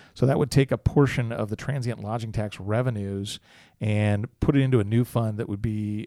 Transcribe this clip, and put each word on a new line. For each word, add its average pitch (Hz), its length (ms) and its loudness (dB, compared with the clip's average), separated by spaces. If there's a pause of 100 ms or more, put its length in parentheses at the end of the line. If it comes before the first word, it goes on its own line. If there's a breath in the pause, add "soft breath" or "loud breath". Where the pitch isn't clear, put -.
(140 loud breath)
So - 120 2
that 135 120 2
would 143 140 0
take - 180 4
a 123 80 0
portion 131 540 2
of 107 180 -4
the 107 60 -4
transient 123 440 -6
lodging 110 300 -6
tax 104 300 -6
revenues 101 800 -4 (400 loud breath)
and 104 480 2 (100)
put 151 160 4
it 139 60 6
into 131 180 4
a 101 60 4
new 113 180 2
fund 113 360 -2
that 113 100 -6
would 101 140 -4
be 107 440 -4